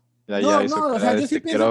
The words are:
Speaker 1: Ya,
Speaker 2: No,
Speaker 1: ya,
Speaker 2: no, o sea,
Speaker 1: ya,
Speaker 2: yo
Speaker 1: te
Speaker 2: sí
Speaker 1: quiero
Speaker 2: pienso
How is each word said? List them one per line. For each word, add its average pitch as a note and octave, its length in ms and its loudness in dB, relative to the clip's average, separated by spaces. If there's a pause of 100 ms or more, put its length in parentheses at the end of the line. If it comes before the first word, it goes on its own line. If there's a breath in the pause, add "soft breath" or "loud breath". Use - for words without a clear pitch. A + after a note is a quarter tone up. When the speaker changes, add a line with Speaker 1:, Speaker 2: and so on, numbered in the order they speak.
(260)
Speaker 1:
Ya, G3+ 140 -4
Speaker 2:
No, D4 220 2
Speaker 1:
ya, B3+ 60 -2
Speaker 2:
no, D#4 180 -2
o A#3 140 -2
sea, - 140 2
Speaker 1:
ya, G#3+ 60 0
Speaker 2:
yo - 80 -2
Speaker 1:
te D4+ 60 -2
Speaker 2:
sí - 80 -2
Speaker 1:
quiero A2+ 280 0
Speaker 2:
pienso - 0 -